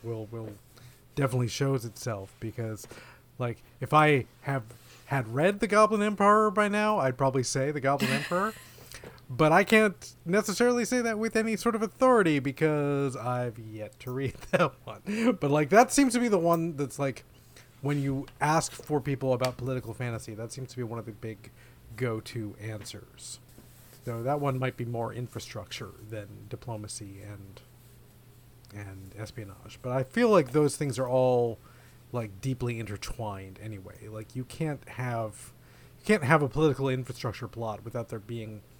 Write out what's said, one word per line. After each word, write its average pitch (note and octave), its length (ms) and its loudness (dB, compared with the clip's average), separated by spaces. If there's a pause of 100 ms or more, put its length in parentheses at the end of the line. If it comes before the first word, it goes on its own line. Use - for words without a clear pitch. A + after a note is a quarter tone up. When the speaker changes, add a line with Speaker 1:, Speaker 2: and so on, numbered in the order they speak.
Speaker 1:
will, A2+ 240 -8
will A2 260 -10 (600)
definitely B2+ 340 0
shows C3+ 360 0
itself, G#2 560 -8
because, A2 480 -8 (500)
like, A#2+ 240 -4 (180)
if C3+ 140 0
I D3+ 320 6 (160)
have C3+ 220 -4 (420)
had B2 260 -2
read F3+ 280 2
The A3+ 80 0
Goblin G#3 340 6
Emperor G#3 480 6
by G#3 160 2
now, G#3 320 2
I'd C3 180 2
probably C3+ 280 2
say C3+ 260 0
The D3 100 -4
Goblin C3+ 300 2
Emperor. F3 480 0
Speaker 2:
<laughs> - 60 -20 (640)
Speaker 1:
But D3+ 220 6
I F#3+ 120 8
can't - 500 4 (120)
necessarily A3 580 2
say B3 160 0
that A3+ 180 0
with A3 160 -2
any A3 220 0
sort A3+ 180 0
of G#3+ 80 -2
authority, G#3+ 560 4
because C#3 800 0
I've B2 420 -4
yet G#2+ 420 -12
to B2+ 100 -8
read C3 320 -4
<laughs> - 80 -14
that E3+ 220 4 (120)
one. G#3 560 0
But, D3 100 2
like, D3+ 200 2
that A3+ 220 8
seems C4+ 200 4
to A#3+ 80 2
be A#3+ 80 2
the G3+ 100 4
one E3 380 2
that's, C#3+ 220 -6
like, C#3 260 -4 (560)
when C#3+ 220 0
you C#3 240 -2 (140)
ask D#3 300 4
for - 300 -2
people C3 320 0
about B2+ 240 0
political B2 380 -6
fantasy, A#2 400 -6
that A2 180 -10
seems B2+ 180 -10
to - 60 -18
be B2 60 -4
one A#2 160 -6
of A2 80 -10
the A2+ 60 -10
big G#2+ 380 -12 (460)
go-to A2 680 -4
answers. - 800 -12 (640)
So A#2 180 -6
that C#3+ 180 0
one C3+ 180 0
might B2+ 180 -2
be B2 80 -6
more A#2 300 -4
infrastructure A2+ 800 -10 (160)
than G#2 200 -10 (220)
diplomacy G#2 760 -10
and, G2 340 -16 (1120)
and F#2+ 440 -14
espionage. G2+ 600 -14
But B2+ 120 -6
I C3 100 0
feel A#3 260 2
like D#3+ 240 4
those D3 240 4
things C3+ 220 -4
are B2+ 100 -2
all, B2 500 4 (540)
like, G#2+ 300 -8
deeply B2 360 -4
intertwined G2+ 840 -8
anyway. G2+ 460 -14
Like, G#2+ 280 -12
you B2+ 80 -4
can't D3 460 -6
have, A#2 600 -6 (460)
you - 60 -20
can't G#3 200 2
have D3 180 6
a C#3 60 2
political C3+ 420 2
infrastructure B2 580 -6
plot A2 360 -8
without A#2 260 -8
there A#2 80 -8
being A2 420 -10 (200)